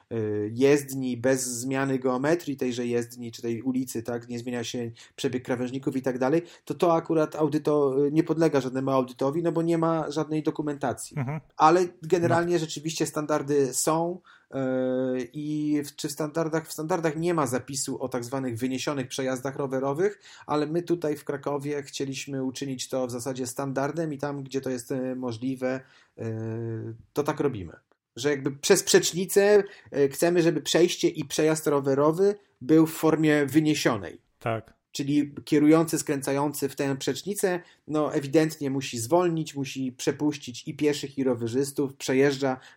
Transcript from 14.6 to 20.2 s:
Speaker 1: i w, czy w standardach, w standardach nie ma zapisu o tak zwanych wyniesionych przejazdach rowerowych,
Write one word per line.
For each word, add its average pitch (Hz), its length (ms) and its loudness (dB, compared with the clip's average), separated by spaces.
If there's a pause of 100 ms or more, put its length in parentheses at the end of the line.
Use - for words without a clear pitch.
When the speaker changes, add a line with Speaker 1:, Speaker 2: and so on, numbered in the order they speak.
Speaker 1:
i 151 520 -2
w, - 120 -14
czy 156 120 -6
w 147 40 -10
standardach, 156 560 -2
w - 40 -14
standardach 160 440 -2
nie 170 180 0
ma 151 120 2
zapisu 131 560 -4
o 127 60 -4
tak 123 160 -4
zwanych 123 340 -6
wyniesionych 131 500 -4
przejazdach 131 480 -4
rowerowych, 139 640 -2 (260)